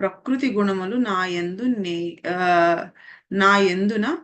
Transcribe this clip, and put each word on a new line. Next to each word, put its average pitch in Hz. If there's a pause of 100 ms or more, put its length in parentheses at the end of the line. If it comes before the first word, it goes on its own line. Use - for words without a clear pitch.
ప్రకృతి 254
గుణములు 196
నా 196
యందు 180
నే-, 175
ఆ, 175 (440)
నా 196
యందున 208